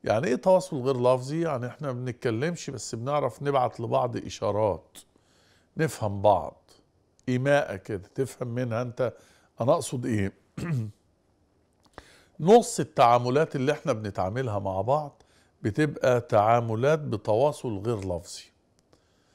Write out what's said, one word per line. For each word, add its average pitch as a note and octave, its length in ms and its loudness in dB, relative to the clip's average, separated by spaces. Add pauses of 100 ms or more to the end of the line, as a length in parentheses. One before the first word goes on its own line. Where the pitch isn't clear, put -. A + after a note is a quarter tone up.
يعني A#2 240 0
إيه B3 80 2
تواصل F3+ 460 2
غير C3 200 0
لفظي؟ C3 400 2
يعني C3+ 260 -4
إحنا C3+ 240 -8
ما B2 140 -8
بنتكلمش، C3 640 -4
بس A#2+ 260 -10
بنعرف C#3 480 -4
نبعت C3+ 360 0
لبعض A#2 380 -2
إشارات، G2+ 800 -4 (800)
نفهم G#2+ 440 -4
بعض، F#2+ 500 2 (580)
إيماءة C3+ 460 2
كده، F#2+ 400 -8
تفهم C3 320 -4
منها A#2+ 340 -2
أنت B2 320 -4 (480)
أنا B2+ 120 4
أقصد C3+ 320 -4
إيه. G#2 280 0 (260)
<clears throat> B2+ 300 -4 (1500)
نص A3 400 6
التعاملات B2+ 760 4
اللي C3+ 160 0
إحنا C#3 220 -2
بنتعاملها G#2 680 -4
مع F#2+ 220 -4
بعض C#3+ 420 -2 (380)
بتبقى B2+ 600 0
تعاملات A#2 800 2
بتواصل A#2+ 760 -2
غير G#2+ 220 -4
لفظي. F2+ 440 -8 (920)